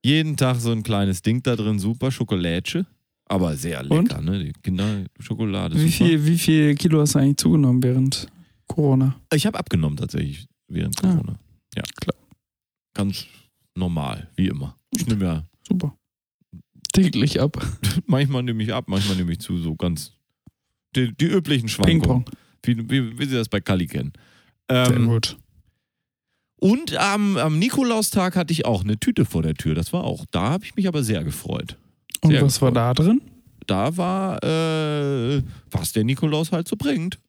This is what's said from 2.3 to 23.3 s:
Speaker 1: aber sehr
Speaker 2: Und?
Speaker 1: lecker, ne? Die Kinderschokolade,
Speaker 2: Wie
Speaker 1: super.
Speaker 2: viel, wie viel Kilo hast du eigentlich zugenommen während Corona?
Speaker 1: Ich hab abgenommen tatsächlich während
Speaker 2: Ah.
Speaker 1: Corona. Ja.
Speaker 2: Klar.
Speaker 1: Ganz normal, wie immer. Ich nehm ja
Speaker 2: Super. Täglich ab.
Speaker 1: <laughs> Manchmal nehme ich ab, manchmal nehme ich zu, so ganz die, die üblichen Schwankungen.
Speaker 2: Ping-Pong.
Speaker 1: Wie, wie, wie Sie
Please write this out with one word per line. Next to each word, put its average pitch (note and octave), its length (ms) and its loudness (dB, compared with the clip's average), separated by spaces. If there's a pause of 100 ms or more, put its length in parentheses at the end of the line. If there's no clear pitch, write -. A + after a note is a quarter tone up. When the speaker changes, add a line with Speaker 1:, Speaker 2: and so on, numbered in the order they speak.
Speaker 1:
aber F2+ 320 0
sehr C#2+ 240 -6 (100)
Speaker 2:
Und? F3 180 4
Speaker 1:
lecker, - 140 -4
ne? B2 220 -2
Die - 80 -8 (100)
Kinderschokolade, G2+ 1120 -4
Speaker 2:
Wie D#3 140 4
Speaker 1:
super. D#3+ 160 2
Speaker 2:
viel, D#3+ 220 4
wie E3+ 120 4
viel D3+ 380 4
Kilo D#3 240 4
hast D3 160 2
du - 20 4
eigentlich C#3 200 4
zugenommen C3+ 440 4
während C3 460 0 (400)
Corona? C3+ 480 2 (180)
Speaker 1:
Ich D#3 120 2
hab G#3+ 120 0
abgenommen D2+ 380 0
tatsächlich D2 500 -6 (220)
während - 340 -4
Speaker 2:
Ah. F#3+ 100 4
Speaker 1:
Corona. A2 260 -2 (360)
Ja. - 80 -6 (180)
Speaker 2:
Klar. - 160 -4 (760)
Speaker 1:
Ganz G2 300 -4 (500)
normal, D#2+ 600 -4
wie F#2 120 2
immer. C3+ 280 -6 (180)
Ich - 120 -4
nehm G#2+ 160 0
ja E2 220 -2 (220)
Speaker 2:
Super. F3+ 300 -4 (960)
Täglich E3+ 500 2
ab. D3 160 -2 (280)
Speaker 1:
<laughs> - 200 -2
Manchmal C3+ 380 0
nehme A2+ 180 -2
ich A2 100 -2
ab, G#2+ 160 -4
manchmal G2 280 0
nehme F2 160 0
ich E2 80 -4
zu, - 180 -4
so E2 160 -4
ganz E2+ 380 -4 (840)
die, B2 200 0
die D3+ 120 0
üblichen D3 420 0
Schwankungen. B2+ 560 4
Speaker 2:
Ping-Pong. - 0 - (400)
Speaker 1:
Wie, A2+ 260 0
wie, A#2+ 280 -2
wie C#3+ 80 -2
Sie C3 80 -4